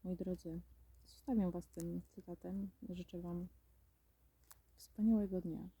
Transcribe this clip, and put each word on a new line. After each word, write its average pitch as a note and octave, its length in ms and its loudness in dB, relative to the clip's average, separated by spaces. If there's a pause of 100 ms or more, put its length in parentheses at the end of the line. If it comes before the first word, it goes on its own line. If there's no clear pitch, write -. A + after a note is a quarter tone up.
Moi F3+ 120 0
drodzy, F3+ 440 -4 (460)
zostawiam G#3+ 440 2
Was F3 180 -6
tym E3+ 320 -4 (100)
cytatem. F#3 600 -6 (180)
Życzę F3 320 -6
Wam F3 280 -4 (1300)
wspaniałego G#3 640 4
dnia E3 280 -6 (120)